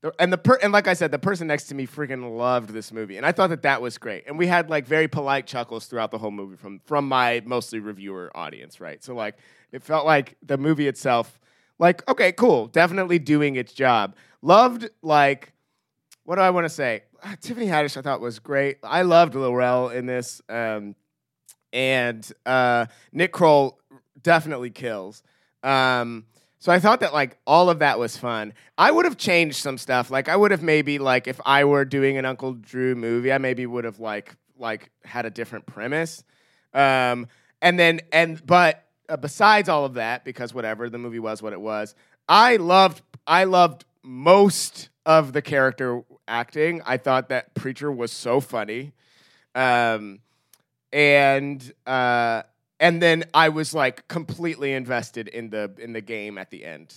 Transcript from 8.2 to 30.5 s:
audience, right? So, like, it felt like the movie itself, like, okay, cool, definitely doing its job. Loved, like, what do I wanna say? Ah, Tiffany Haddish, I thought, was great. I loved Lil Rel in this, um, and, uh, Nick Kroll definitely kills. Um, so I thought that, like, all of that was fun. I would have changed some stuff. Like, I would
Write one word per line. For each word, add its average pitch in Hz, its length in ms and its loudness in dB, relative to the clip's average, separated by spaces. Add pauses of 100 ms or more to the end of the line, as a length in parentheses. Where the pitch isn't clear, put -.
audience, 73 460 -16
right? 78 240 -18
So, 127 100 -16
like, 107 220 -8 (380)
it 123 100 -16
felt 151 220 0
like 147 360 2
the 143 160 -4
movie 147 300 0
itself, 123 500 -2 (420)
like, 170 300 2
okay, 185 220 2
cool, 170 360 2
definitely 175 520 0
doing 147 380 0
its 123 160 -10
job. 117 420 0 (260)
Loved, 226 480 4 (120)
like, 143 500 2 (720)
what 170 120 -6
do 196 60 0
I 185 80 4
wanna 175 200 -2
say? 127 340 -6 (180)
Ah, 202 200 -16
Tiffany 233 260 -8
Haddish, 151 300 -2
I 135 40 -14
thought, 139 200 -6
was 113 180 -10
great. 139 440 -4
I 147 180 -2
loved 170 340 4
Lil 131 180 -2
Rel 123 360 0
in 123 160 -8
this, 123 420 -8
um, 107 480 -6 (760)
and, 123 520 -2 (200)
uh, 123 400 2 (260)
Nick 175 220 -2
Kroll 143 480 4 (420)
definitely 156 460 0
kills. 107 540 -12 (380)
Um, 123 640 0 (360)
so 175 120 4
I 180 60 6
thought 214 220 4
that, 165 120 -2
like, 139 240 -2 (100)
all 175 220 6
of 165 100 0
that 135 200 2
was 117 180 -6
fun. 110 360 -8 (240)
I 190 140 6
would 339 140 2
have 294 120 -2
changed 170 400 0
some 135 200 -8
stuff. 123 340 -4
Like, 135 160 -2
I 160 80 0
would 202 160 4